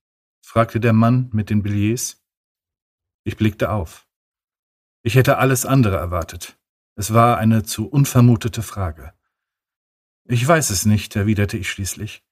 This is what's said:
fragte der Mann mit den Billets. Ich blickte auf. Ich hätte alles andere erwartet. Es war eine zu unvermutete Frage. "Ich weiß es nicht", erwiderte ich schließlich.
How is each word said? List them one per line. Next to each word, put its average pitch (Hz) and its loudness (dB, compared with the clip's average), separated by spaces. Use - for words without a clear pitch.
fragte 117 -2
der 113 2
Mann 120 2
mit 107 -4
den 104 0
Billets. 104 -4
Ich - -6
blickte 107 -2
auf. - -8
Ich 113 -2
hätte 131 4
alles 127 0
andere 123 2
erwartet. 87 -8
Es 101 -6
war 117 4
eine 110 2
zu - -8
unvermutete 123 2
Frage. 78 -10
"Ich 120 0
weiß 156 2
es 98 -2
nicht", 107 0
erwiderte 101 -2
ich - -8
schließlich. - -12